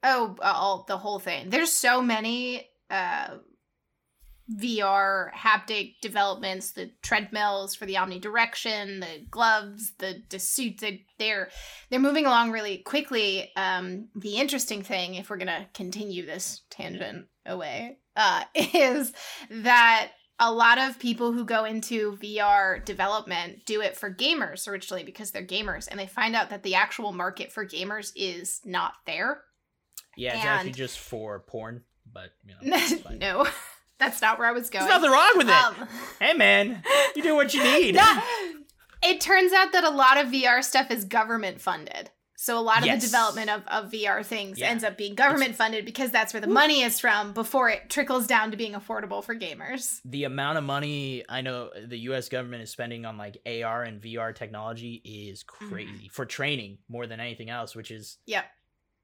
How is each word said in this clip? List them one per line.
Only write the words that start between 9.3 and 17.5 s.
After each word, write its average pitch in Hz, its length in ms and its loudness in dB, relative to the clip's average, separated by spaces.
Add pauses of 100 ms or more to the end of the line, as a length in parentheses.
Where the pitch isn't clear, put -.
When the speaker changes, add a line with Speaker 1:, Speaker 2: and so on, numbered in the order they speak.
Speaker 1:
gloves, 214 640 0
the, 185 320 -8
the - 80 -10
suits. - 440 -4
They, 202 220 -8 (140)
they're, 214 320 -2 (400)
they're 254 100 0
moving 285 280 4
along 233 240 6
really 208 260 -4
quickly. 220 760 -2
Um, 185 600 -4
the 208 220 -8
interesting 254 460 -2
thing, 185 320 -6
if 185 160 -10
we're 208 60 -8
gonna 180 360 -6
continue 185 540 -10
this 160 420 -10
tangent 165 560 -12 (220)
away, 185 500 -10 (180)